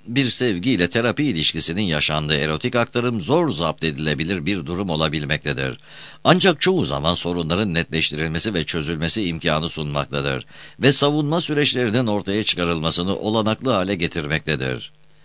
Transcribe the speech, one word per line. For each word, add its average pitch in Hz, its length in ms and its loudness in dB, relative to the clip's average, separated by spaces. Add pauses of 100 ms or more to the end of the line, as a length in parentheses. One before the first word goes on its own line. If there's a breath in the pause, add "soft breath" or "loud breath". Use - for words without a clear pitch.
bir 123 240 0
sevgiyle 95 600 2
terapi 117 340 0
ilişkisinin 85 580 0
yaşandığı 76 540 0
erotik 78 400 0
aktarım 120 440 0
zor 135 320 2
zapt 80 320 -2
edilebilir 76 600 -2
bir 90 200 -2
durum 90 240 -4
olabilmektedir. 73 880 -2 (460 loud breath)
Ancak 170 360 4
çoğu 185 240 2
zaman 73 300 0
sorunların 87 600 0
netleştirilmesi 80 800 0
ve 80 100 2
çözülmesi 82 600 -2
imkanı 80 440 0
sunmaktadır 69 760 -4 (340 loud breath)
ve 127 120 6
savunma 147 480 2
süreçlerinin 127 640 0
ortaya 104 380 0
çıkarılmasını 85 720 0
olanaklı 110 540 0
hale 98 240 0
getirmektedir. 76 960 -2 (320 loud breath)